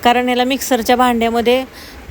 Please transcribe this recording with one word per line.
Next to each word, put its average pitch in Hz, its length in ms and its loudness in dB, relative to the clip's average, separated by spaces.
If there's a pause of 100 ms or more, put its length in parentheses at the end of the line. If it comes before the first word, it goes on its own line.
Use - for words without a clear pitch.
कारण 247 260 2
याला 247 140 0
मिक्सरच्या 247 520 0
भांड्यामध्ये 240 680 0 (460)